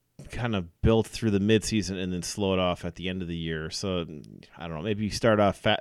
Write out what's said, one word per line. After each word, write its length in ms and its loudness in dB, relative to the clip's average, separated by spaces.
kind 240 -2
of 260 -4
built 260 6
through 240 -2
the 80 4
midseason 600 2
and 120 -4
then 100 -4
slowed 360 0
off 260 0
at 100 -8
the 140 -8
end 120 -6
of 60 -6
the 80 -4
year. 340 -4
So, 360 -4
I 100 -12
don't 100 -8
know, 40 -8
maybe 220 -2
you 80 -2
start 280 2
off 200 4
fa-, 220 0